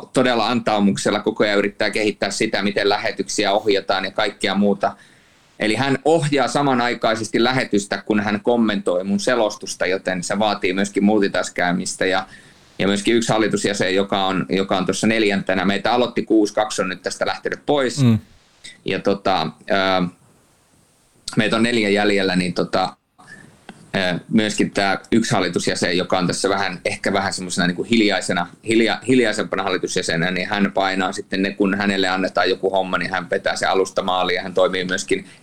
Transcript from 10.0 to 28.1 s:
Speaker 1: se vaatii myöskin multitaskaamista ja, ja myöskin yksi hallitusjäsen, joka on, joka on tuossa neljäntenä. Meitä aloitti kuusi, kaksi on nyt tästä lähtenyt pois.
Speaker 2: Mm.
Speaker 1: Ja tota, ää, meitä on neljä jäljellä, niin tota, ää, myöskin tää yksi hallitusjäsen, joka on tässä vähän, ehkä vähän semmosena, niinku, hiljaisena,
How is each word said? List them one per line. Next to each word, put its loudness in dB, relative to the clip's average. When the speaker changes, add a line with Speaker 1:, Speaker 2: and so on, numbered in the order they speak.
Speaker 1:
se -4
vaatii 0
myöskin 0
multitaskaamista 0
ja, 0
ja 0
myöskin 2
yksi 2
hallitusjäsen, 0
joka 0
on, -2
joka 0
on -2
tuossa 0
neljäntenä. 0
Meitä 0
aloitti 0
kuusi, 4
kaksi -2
on -2
nyt -10
tästä -4
lähtenyt -6
pois. 0
Speaker 2:
Mm. 6
Speaker 1:
Ja -2
tota, 0
ää, 2
meitä 0
on 2
neljä 2
jäljellä, 2
niin 0
tota, -2
ää, 0
myöskin 2
tää 0
yksi 2
hallitusjäsen, 0
joka 0
on 0
tässä 0
vähän, -2
ehkä -4
vähän -2
semmosena, -2
niinku, -2
hiljaisena, 2